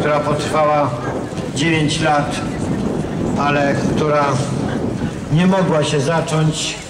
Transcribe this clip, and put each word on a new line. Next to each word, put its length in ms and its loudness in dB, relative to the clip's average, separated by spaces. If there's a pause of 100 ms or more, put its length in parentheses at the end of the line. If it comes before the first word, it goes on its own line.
która 200 2
potrwała 720 2 (640)
dziewięć 460 0
lat, 360 2 (1040)
ale 340 2
która 500 2 (1080)
nie 140 4
mogła 380 2
się 160 0
zacząć, 760 0 (160)